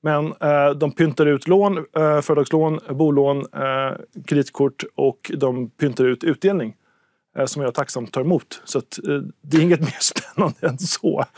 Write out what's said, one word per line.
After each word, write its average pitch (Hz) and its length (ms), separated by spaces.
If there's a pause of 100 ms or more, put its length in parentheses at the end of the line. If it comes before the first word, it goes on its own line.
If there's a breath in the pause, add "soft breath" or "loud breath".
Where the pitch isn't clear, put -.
Men, 151 220
eh, 147 440
de 143 220
pyntar 160 340
ut 143 220
lån, 196 300
eh, 151 440
företagslån, 156 580 (100)
bolån, 139 500
eh, 135 580 (280)
kreditkort - 580 (120)
och - 420
de 127 320
pyntar 131 360
ut 127 180
utdelning, 165 520 (640)
eh, 135 80
som 143 160
jag 123 120
tacksamt 123 400
tar 135 80
emot. 156 440
Så - 120
att, - 300
eh, 147 100 (240)
det 151 160
är 156 40
inget 170 180
<laughs> - 0
mer 147 200
spännande - 680
än 131 120
så. 175 460 (120)